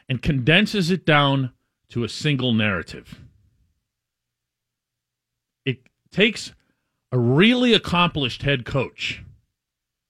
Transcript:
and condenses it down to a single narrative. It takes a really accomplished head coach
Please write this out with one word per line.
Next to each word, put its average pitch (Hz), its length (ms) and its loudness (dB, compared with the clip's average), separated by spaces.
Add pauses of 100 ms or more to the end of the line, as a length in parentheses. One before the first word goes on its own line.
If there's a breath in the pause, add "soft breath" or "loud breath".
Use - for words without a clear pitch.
and 123 140 -4
condenses 165 680 2
it 185 160 -2
down 139 480 2 (340)
to 117 160 -6
a 107 60 -6
single 127 420 -2
narrative. 107 680 -4 (2500)
It 131 220 -8 (240)
takes - 420 -4 (580)
a 127 80 0
really 220 540 4
accomplished 170 720 -2
head 139 240 -2
coach - 560 -6 (880)